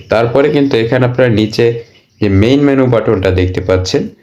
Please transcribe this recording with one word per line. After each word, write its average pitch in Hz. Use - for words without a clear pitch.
তারপরে 117
কিন্তু 143
এখানে 123
আপনারা 123
নিচে 113
যে 107
মেইন 110
মেনু 135
বাটনটা 107
দেখতে 90
পাচ্ছেন, 92